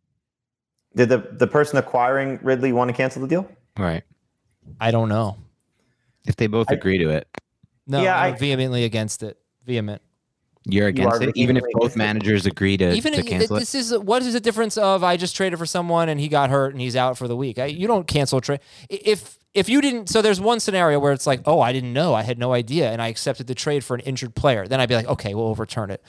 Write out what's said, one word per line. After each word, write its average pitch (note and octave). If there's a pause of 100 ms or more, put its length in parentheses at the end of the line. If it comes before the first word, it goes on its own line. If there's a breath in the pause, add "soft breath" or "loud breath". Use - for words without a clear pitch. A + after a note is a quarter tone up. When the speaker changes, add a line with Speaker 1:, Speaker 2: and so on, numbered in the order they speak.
(960)
Speaker 1:
Did A#2+
the, B2+
the -
person D3
acquiring C3
Ridley C3
want B2
to A#2+
cancel C3
the C3+
deal? F3+ (300)
Speaker 2:
Right. F2 (760)
Speaker 3:
I A2+
don't A2+
know. G#2+ (880)
Speaker 2:
If -
they A2+
both A2
Speaker 1:
I G#2
Speaker 2:
agree F#2+
to D#2+
it. D#2 (580)
Speaker 3:
No, C#3
Speaker 1:
Yeah, F#3
Speaker 3:
I'm F3+
Speaker 1:
I A#2+
Speaker 3:
vehemently C3
against A2
it. G#2+ (280)
Vehement. A2 (680)
Speaker 2:
You're G2+
Speaker 1:
You G2+
Speaker 2:
against A#2
Speaker 1:
are -
Speaker 2:
it, -
even B2
if A#2+
Speaker 1:
vehemently -
Speaker 2:
both A#2 (100)
Speaker 1:
against -
it. A2+
Speaker 2:
managers G#2+
agree G2
to, F2+
Speaker 3:
Even D4+
Speaker 2:
to -
Speaker 3:
if, E2
Speaker 2:
cancel G#3
it? -
Speaker 3:
this A#3+
is, A#3+
what A3+
is A#3+
the A#3+
difference A3
of, F#3+
"I F3+
just F3
traded F3+
for E3+
someone E3+
and D3
he D3
got C#3+
hurt C3+
and C3+
he's B2
out B2+
for B2+
the A#2+
week"? B2
I, C3
you D#3
don't F#3+
cancel C#3+
a -
trade. C#3+ (300 loud breath)
I, G3
if, - (160)
if G3
you C#4
didn't, A#3+
so A3
there's G3+
one A3+
scenario F3
where C#3+
it's C3
like, C3
"Oh, D3+
I A#2+
didn't B2+
know. D3+
I A2
had A#2+
no B2
idea, B2
and A2+
I A2+
accepted A#2
the B2+
trade D3
for -
an B2
injured C3
player." A2+
Then C3
I'd A#2+
be B2
like, A2+
"Okay, A2+
we'll A2
overturn G#2+
it." -